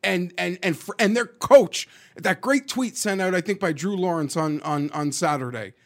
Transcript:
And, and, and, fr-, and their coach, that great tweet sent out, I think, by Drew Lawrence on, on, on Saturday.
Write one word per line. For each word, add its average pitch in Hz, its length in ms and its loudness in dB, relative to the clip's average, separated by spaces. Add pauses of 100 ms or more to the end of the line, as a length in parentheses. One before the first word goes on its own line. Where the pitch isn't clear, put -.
And, 180 340 0
and, 180 260 -4
and, 196 140 0
fr-, - 220 -14
and 214 180 4
their 240 100 0
coach, - 600 6 (280)
that 185 260 -2
great 269 260 0
tweet 247 300 -4
sent 196 240 -2
out, 185 120 0
I 180 60 2
think, 196 200 -4
by 175 120 0
Drew 175 240 -4
Lawrence 170 400 -2
on, 156 260 -2
on, 147 280 -4
on 147 220 -4
Saturday. 127 600 -4 (140)